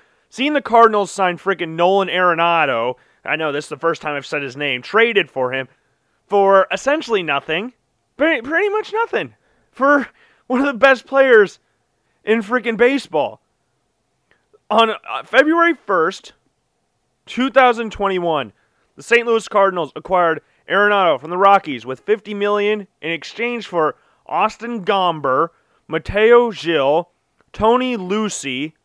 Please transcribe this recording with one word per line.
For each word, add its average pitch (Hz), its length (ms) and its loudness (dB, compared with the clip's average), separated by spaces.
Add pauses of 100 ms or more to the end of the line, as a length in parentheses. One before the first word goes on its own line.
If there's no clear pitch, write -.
(300)
Seeing 277 240 -2
the 294 80 0
Cardinals 220 500 4
sign 180 280 -2
freaking 170 300 -4
Nolan 180 400 0
Arenado, 165 840 0 (300)
I 147 120 -4
know 156 140 -4
this 147 140 -6
is - 40 -20
the 147 80 -10
first 165 260 -4
time 151 120 -6
I've 139 100 -10
said 147 180 -8
his 131 120 -10
name, 135 280 -6
traded 214 480 0
for 127 200 -4
him 131 160 -6 (600)
for 196 440 4
essentially 233 520 -2
nothing. 160 500 -4 (460)
Pretty, 294 220 2
pretty 330 260 -2
much 415 240 -4
nothing 247 420 -4 (380)
for 277 380 2 (380)
one 254 120 -2
of 277 80 0
the 277 60 -2
best 262 320 2
players 254 520 4 (680)
in 220 160 0
freaking 226 340 -4
baseball. 180 640 -2 (1300)
On, 220 200 2
uh, 127 340 -10
February 320 500 2
first, 185 600 -2 (920)
two 254 240 -4
thousand 233 440 2
twenty-one, 175 580 -2 (460)
the - 60 -20
Saint 233 220 0
Louis 226 220 0
Cardinals 185 480 0
acquired 170 460 -2 (280)
Arenado 196 480 2
from 143 120 -14
the 175 80 -6
Rockies 185 480 2
with 127 160 -10
fifty 208 320 -4
million 208 540 -2 (140)
in 151 80 -8
exchange 220 580 -8
for 156 280 -2 (300)
Austin 214 580 -4
Gomber, 165 680 0 (360)
Mateo 220 640 2
Gil, 151 600 -2 (420)
Tony 247 420 0
Lucy 180 880 -6